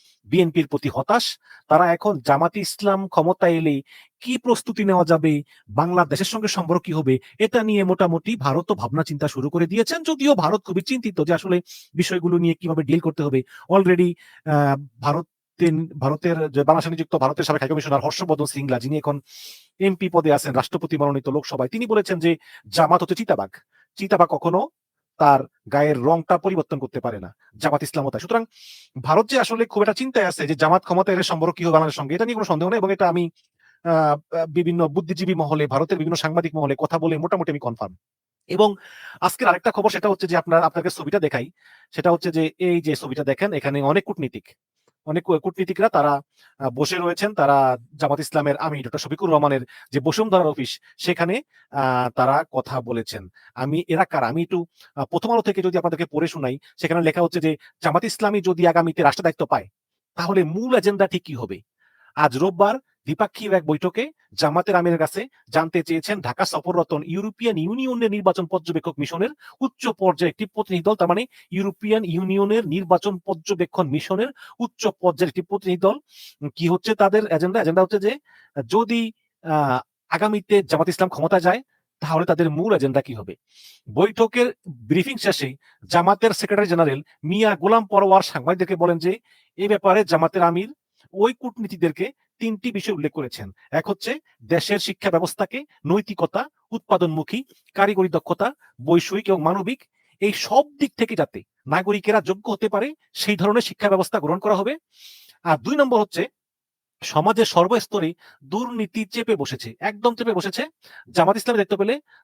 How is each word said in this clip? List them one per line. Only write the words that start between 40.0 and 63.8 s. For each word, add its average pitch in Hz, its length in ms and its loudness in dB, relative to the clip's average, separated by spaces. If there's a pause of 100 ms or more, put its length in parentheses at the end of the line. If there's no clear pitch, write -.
হচ্ছে 190 180 -2
যে 170 100 0
আপনার, 170 260 4
আপনাকে 165 260 -2
ছবিটা 165 300 -4
দেখাই, 143 300 -2 (420)
সেটা 170 200 2
হচ্ছে 170 200 0
যে 160 260 0
এই 175 240 2
যে 151 140 -2
ছবিটা 135 280 -6
দেখেন, 156 300 -2
এখানে 143 280 -2
অনেক 151 220 2
কূটনীতিক, 131 440 -10 (580)
অনেক 160 180 -4
কূ-, 165 160 2
কূটনীতিকরা 185 500 -2
তারা, 143 320 2 (380)
আহ, 135 100 -2
বসে 143 280 -2
রয়েছেন, 175 360 -2
তারা 139 440 4 (180)
জামাত 147 240 -2
ইসলামের 143 380 -2
আমির 147 280 -6
ডক্টর 151 140 -8
শফিকুর 156 300 -4
রহমানের 147 320 4 (300)
যে - 80 -2
বসুন্ধরার 180 480 2
অফিস, 139 320 -4 (180)
সেখানে, 180 440 -2 (300)
আহ, 127 380 0
তারা 135 420 2
কথা 131 300 -4
বলেছেন। 113 460 -8 (280)
আমি 143 320 -4
এরা 165 180 0
কারা? 127 220 -2
আমি 151 140 -2
একটু, 170 240 -2 (300)
আহ, 139 100 -4
প্রথম 220 260 -2
আলো 233 100 4
থেকে 190 200 -2
যদি 175 160 -2
আপনাদেরকে 165 280 -2
পড়ে 156 220 -2
শোনাই, 139 300 -6 (200)
সেখানে 170 240 0
লেখা 160 200 2
হচ্ছে 170 180 0
যে 156 180 0 (260)
জামাত 165 200 2
ইসলামী 208 380 -2
যদি 175 260 2
আগামীতে 165 360 2
রাষ্ট্র 139 200 4
দায়িত্ব 160 220 0
পায়, 131 220 -2 (480)
তাহলে 180 280 0
মূল 214 320 0
এজেন্ডা 202 320 2
ঠিক 180 160 -4
কি 156 100 -14
হবে? 98 280 -10 (540)
আজ 139 220 2
রোববার 196 400 2
দ্বিপাক্ষিক 202 760 -4
এক 175 120 2
বৈঠকে 180 460 -2 (220)